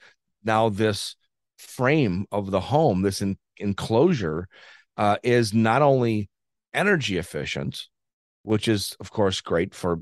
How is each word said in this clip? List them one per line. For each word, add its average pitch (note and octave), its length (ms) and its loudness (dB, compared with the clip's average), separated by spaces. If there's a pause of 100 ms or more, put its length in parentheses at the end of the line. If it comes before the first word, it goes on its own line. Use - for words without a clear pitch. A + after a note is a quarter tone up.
(440)
now A2 260 2
this G#2 460 -2 (420)
frame B2 720 0
of G2 200 -4
the F#2+ 80 2
home, A2+ 420 2
this G2 220 -2
en-, G2 160 -4 (180)
enclosure, G#2 880 0 (500)
uh, G#2 260 2
is A#2+ 280 2
not A2+ 300 2
only A#2+ 480 2 (460)
energy C#3+ 420 0
efficient, D2 680 -8 (560)
which G#2+ 240 0
is, G#2 320 0
of G2 120 -16
course, G2 280 0
great F2 360 -2
for F2 260 -2